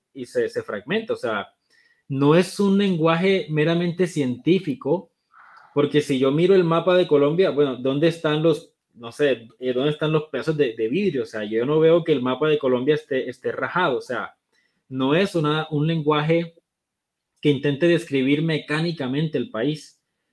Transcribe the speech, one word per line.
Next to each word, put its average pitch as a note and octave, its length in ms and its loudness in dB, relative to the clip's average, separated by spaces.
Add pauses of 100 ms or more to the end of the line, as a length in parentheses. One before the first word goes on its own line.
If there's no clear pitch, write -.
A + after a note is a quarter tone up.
(140)
y B2+ 120 -12
se, A#2 240 -2
se A2+ 140 -6
fragmenta. C3 500 -6
O A2+ 40 -4
sea, G#2 300 -4 (600)
no C#3+ 280 4
es F3+ 240 2
un G3 180 2
lenguaje F3+ 720 2
meramente E3+ 580 0
científico, D3+ 1040 -2 (640)
porque C#3+ 280 2
si C#3 180 -2
yo C3+ 120 2
miro F3 240 4
el F#3 80 6
mapa E3 340 2
de F3+ 100 2
Colombia, D3+ 440 2
bueno, C3 260 0
¿dónde C3+ 300 0
están D#3 360 -2
los, D#3+ 300 0 (200)
no A#2 180 -16
sé, A#2+ 360 -2 (120)
eh, B2+ 140 -2
dónde C3+ 180 0
están D3+ 220 -4
los D#3 120 -2
pedazos E3 320 -4
de, B2+ 180 0
de A2+ 120 -2
vidrio? D3 360 -2
O - 20 -8
sea, G#2+ 180 -8
yo A2 220 -2
no D3+ 140 0
veo D#3+ 240 4
que D#3+ 100 0
el C3 80 0
mapa B2+ 280 -2
de D3+ 100 2
Colombia C3 360 0
esté, C3+ 340 -4
esté A#2+ 220 -8
rajado. C3 460 -2
O A2+ 40 -8
sea, A2 340 -8 (540)
no C3 260 0
es F#3+ 200 0
una, D3+ 360 -2
un D3+ 160 0
lenguaje D#3+ 680 0 (880)
que D3+ 80 2
intente C#3+ 380 0
describir D3 540 0
mecánicamente D#3 960 -2
el A#2+ 120 -4
país, C#3+ 520 -6 (320)